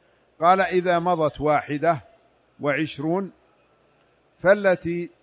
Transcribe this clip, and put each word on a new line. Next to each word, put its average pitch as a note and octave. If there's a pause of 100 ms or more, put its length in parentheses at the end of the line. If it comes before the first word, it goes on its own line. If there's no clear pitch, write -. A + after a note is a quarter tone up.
(400)
قال: F3+
"إذا F3+
مضت E3
واحدة D3 (580)
وعشرون D3+ (1080)
فالتي F3+ (140)